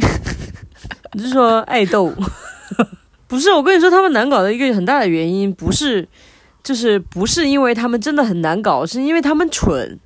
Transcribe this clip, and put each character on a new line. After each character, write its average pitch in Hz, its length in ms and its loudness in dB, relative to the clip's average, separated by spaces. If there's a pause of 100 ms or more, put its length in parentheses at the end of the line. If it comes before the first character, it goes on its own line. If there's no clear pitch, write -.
(440)
<laughs> - 720 -18
你 202 100 -8
是 254 60 -6
说 240 320 2
爱 220 240 -2
豆？ 185 260 0 (600)
<laughs> - 560 -6
不 254 120 -4
是， 381 140 4
我 294 100 4
跟 359 140 4
你 - 20 4
说， 359 100 6
他 359 120 6
们 370 100 2
难 247 180 0
搞 254 120 2
的 202 120 0
一 240 40 -4
个 262 160 0
很 196 100 0
大 262 160 2
的 220 80 0
原 165 240 0
因 196 220 -2
不 175 180 -4
是， 233 340 -2 (560)
就 269 140 -4
是 220 240 2
不 180 260 -4
是 320 220 0
因 277 140 2
为 247 120 2
他 233 140 -2
们 233 140 -2
真 294 120 -4
的 294 120 2
很 175 160 -2
难 165 200 -2
搞， 160 240 0
是 233 160 -6
因 294 120 0
为 330 80 2
他 285 120 0
们 320 160 0
蠢。 - 560 -2